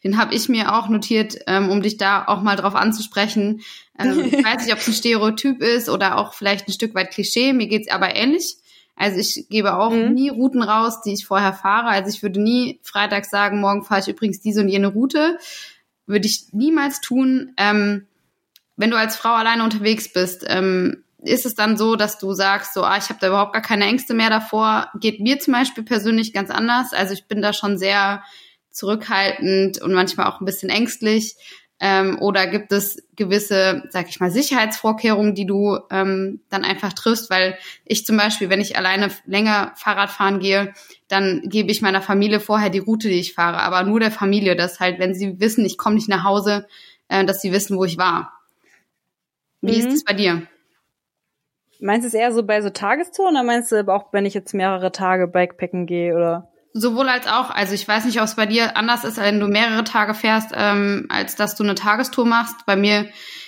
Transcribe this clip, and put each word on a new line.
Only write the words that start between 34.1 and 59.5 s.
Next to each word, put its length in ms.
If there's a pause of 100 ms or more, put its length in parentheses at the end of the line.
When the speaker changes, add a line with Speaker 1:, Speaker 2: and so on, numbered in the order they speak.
Speaker 1:
mal, 120
Sicherheitsvorkehrungen, 1040
die 120
du, 320 (100)
ähm, 600
dann 140
einfach 300
triffst? 360
Weil 280 (280)
ich 200
zum 120
Beispiel, 320
wenn 120
ich 160
alleine 300
f-, 180
länger 500
Fahrrad 360
fahren 280
gehe, 340 (340)
dann 380
gebe 260
ich 100
meiner 200
Familie 380
vorher 300
die 100
Route, 300
die 100
ich 140
fahre, 260
aber 240
nur 160
der 120
Familie, 440
dass 240
halt, 200
wenn 160
sie 240
wissen, 260
ich 120
komme 180
nicht 140
nach 140
Hause, 440 (420)
äh, 160
dass 160
sie 100
wissen, 260
wo 80
ich 120
war. 360 (1300)
Wie 160
ist 120
Speaker 2:
Mhm. 60
Speaker 1:
es 80
bei 100
dir? 340 (1300)
Speaker 2:
Meinst 240
du 40
es 60
eher 180
so 120
bei 180
so 80
Tagestouren 640
oder 80
meinst 280
du 80
aber 160
auch, 180
wenn 120
ich 80
jetzt 200
mehrere 380
Tage 360
Bikepacken 600
gehe, 280
oder? 320 (260)
Speaker 1:
Sowohl 360
als 180
auch. 220
Also 240
ich 140
weiß 180
nicht, 160
ob's 140
bei 100
dir 320
anders 260
ist, 140
wenn 220
du 80
mehrere 360